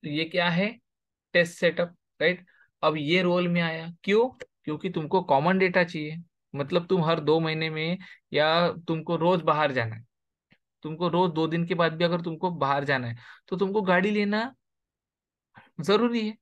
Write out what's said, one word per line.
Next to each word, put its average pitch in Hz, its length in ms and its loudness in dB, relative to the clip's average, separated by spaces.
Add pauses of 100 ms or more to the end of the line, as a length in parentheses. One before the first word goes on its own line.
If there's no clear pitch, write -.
तो 151 60 -8
ये 151 160 -4
क्या 175 240 0
है, 185 200 0 (640)
टेस्ट 170 260 2
सेटअप, 175 360 0 (240)
राइट? 175 260 0 (380)
अब 156 140 2
ये 160 240 0
रोल 180 260 2
में 175 140 2
आया, 160 280 -4 (140)
क्यों? 220 240 2 (360)
क्योंकि 151 260 -6
तुमको 175 340 -2
कॉमन 165 360 2
डेटा 185 240 2
चाहिए, 156 340 -6 (360)
मतलब 170 340 -2
तुम 180 160 2
हर 165 160 2
दो 151 200 4
महीने 160 300 -2
में 156 280 -4 (360)
या 160 460 4
तुमको 165 360 -4
रोज 170 280 2
बाहर 151 280 2
जाना 117 240 -2
है, - 100 -16 (760)
तुमको 160 260 -4
रोज 175 220 2
दो 160 160 0
दिन 170 180 -2
के 175 100 -2
बाद 165 180 2
भी 160 100 -2
अगर 170 180 0
तुमको 175 300 -6
बाहर 143 320 -2
जाना 135 240 -2
है, 120 80 -8 (320)
तो - 80 -6
तुमको 196 280 -2
गाड़ी 185 280 2
लेना 214 420 -2 (1300)
जरूरी 214 480 0
है। 214 140 -10